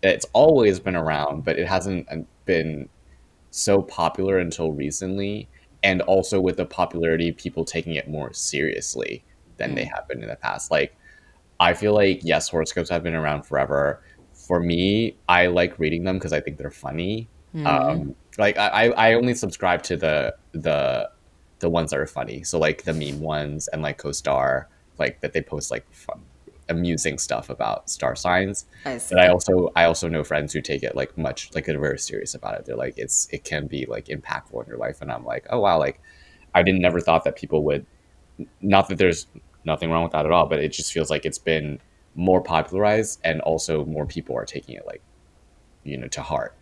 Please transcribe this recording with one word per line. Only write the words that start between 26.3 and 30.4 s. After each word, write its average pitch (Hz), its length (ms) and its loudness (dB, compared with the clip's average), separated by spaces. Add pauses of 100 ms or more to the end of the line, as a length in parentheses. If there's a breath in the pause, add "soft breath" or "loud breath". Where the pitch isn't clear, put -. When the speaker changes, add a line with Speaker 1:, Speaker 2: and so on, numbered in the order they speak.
Speaker 1:
amusing 82 480 -2
stuff - 320 -4
about 57 400 -4
star 65 260 -2
signs. 92 500 0 (200 loud breath)
Speaker 2:
I 131 120 -6
see. - 180 -4
Speaker 1:
But 92 80 10
I 90 60 10
also, 90 460 4
I 85 100 6
also 85 220 2
know 80 160 -2
friends 73 300 -2